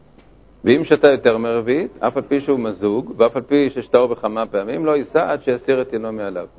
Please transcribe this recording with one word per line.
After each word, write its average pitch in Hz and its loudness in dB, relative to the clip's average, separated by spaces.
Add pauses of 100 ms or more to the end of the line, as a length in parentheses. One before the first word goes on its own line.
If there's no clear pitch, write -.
(640)
ואם 139 4
שתה 147 4
יותר 117 4
מרביעית, 117 -2
אף 127 -2
על 127 -4
פי 139 0
שהוא 139 0
מזוג, 104 -2
ואף 117 4
על 127 -4
פי 143 2
ששתאו 123 0
בכמה 110 -4
פעמים, 107 -6
לא 151 0
יישא 160 -2
עד 139 -6
שיסיר 131 0
את - -6
עינו 110 -6
מעליו." 95 -8 (120)